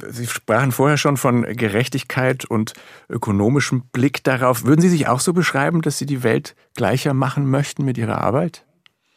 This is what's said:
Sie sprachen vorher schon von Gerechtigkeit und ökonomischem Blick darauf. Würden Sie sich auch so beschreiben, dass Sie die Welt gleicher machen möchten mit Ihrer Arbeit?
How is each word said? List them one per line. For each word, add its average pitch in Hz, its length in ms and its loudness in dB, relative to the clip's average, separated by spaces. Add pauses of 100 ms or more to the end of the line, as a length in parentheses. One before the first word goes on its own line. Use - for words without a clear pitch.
Sie 120 200 -8
sprachen 123 440 0
vorher 139 280 2
schon 143 180 2
von 120 260 2 (140)
Gerechtigkeit 127 880 -2
und 110 300 -2 (340)
ökonomischem 120 840 0
Blick 135 300 0
darauf. 127 420 2
Würden 156 180 4
Sie 185 80 4
sich 160 180 2
auch 127 120 0
so 180 120 0
beschreiben, 165 480 0
dass 151 160 -2
Sie - 80 -6
die 139 180 -4
Welt 127 340 0 (180)
gleicher 127 400 0
machen 135 340 0
möchten 139 380 -2
mit 127 100 -2
Ihrer 113 240 -2
Arbeit? 147 440 -2 (520)